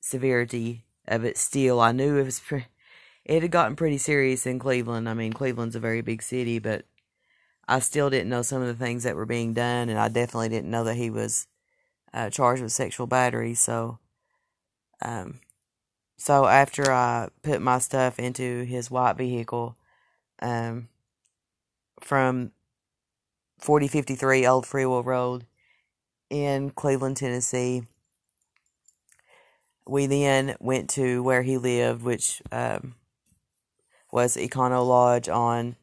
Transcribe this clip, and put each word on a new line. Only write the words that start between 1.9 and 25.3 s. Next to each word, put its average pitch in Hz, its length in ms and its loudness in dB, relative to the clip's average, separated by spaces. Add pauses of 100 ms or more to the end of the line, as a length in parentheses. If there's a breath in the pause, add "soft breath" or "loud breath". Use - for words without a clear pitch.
knew 139 260 2
it 139 60 2
was 131 140 -8
pre-, 135 280 -6 (580 soft breath)
it 160 160 2
had 170 100 0
gotten 160 260 2
pretty 151 220 0
serious 135 460 2
in 127 140 -2
Cleveland. 120 500 -2
I 113 60 -4
mean, 113 180 -4
Cleveland's 117 420 -4
a 117 60 -6
very 113 220 -2
big 113 180 -4
city, 117 380 -2
but 107 260 -4 (840)
I 131 100 4
still 139 320 0
didn't 113 180 0
know 120 140 -2
some 131 180 -2
of 127 60 -2
the 120 80 -4
things 120 300 -4
that 123 100 0
were 98 100 -4
being 117 300 -2
done, 120 340 0
and 110 80 -2
I 110 120 2
definitely 113 400 -2
didn't 110 220 -4
know 117 120 -2
that 113 140 -2
he 117 140 -4
was, 110 360 -4 (680)
uh, 117 160 -4
charged 127 320 2
with 113 120 -6
sexual 127 340 -4
battery. 120 480 0
So, 117 460 -2 (1000)
um, 117 400 -10 (760)
so 139 280 6
after 135 440 4
I 120 380 2 (140)
put 147 200 -2
my 127 160 2
stuff 127 400 0
into 123 460 -6
his 123 260 -6
white 127 260 2
vehicle, 120 600 -4 (640)
um, 117 480 -4 (1120)
from 127 500 0 (1120)
forty 147 260 4
fifty-three 131 580 2
Old 127 200 6
Freewell 127 400 0
Road 123 420 -2 (840)